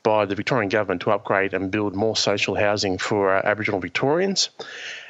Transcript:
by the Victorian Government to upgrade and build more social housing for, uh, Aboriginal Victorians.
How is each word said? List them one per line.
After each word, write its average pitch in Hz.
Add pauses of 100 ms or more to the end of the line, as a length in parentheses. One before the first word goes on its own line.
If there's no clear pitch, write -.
by 107
the 98
Victorian 107
Government 95
to 113
upgrade 98
and 95
build 104
more 104
social 101
housing 101
for, 98
uh, 98
Aboriginal 104
Victorians. 165 (600)